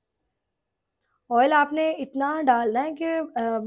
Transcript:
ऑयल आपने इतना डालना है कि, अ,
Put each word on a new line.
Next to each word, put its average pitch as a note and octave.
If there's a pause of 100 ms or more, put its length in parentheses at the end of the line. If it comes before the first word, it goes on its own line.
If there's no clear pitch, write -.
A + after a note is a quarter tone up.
(1300)
ऑयल B3
आपने D4+
इतना D4
डालना A#3
है D#4
कि, D#4
अ, D4